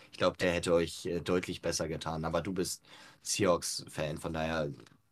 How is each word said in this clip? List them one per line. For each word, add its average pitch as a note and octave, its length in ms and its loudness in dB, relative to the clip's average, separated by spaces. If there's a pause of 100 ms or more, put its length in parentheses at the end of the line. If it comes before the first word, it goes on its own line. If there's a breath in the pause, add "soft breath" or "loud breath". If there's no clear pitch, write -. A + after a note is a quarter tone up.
(120)
Ich - 60 -16
glaub, F2+ 200 2
der F2+ 140 4
hätte F2 200 2
euch, E2+ 340 2
äh, E2+ 140 0
deutlich F2+ 420 0
besser E2+ 260 -2
getan. D#2+ 360 -4
Aber E2 180 0
du G2 100 -4
bist F2+ 320 -4 (380 loud breath)
Seahawks-Fan, D#2+ 960 0
von E2 140 -6
daher D#2+ 360 0 (440)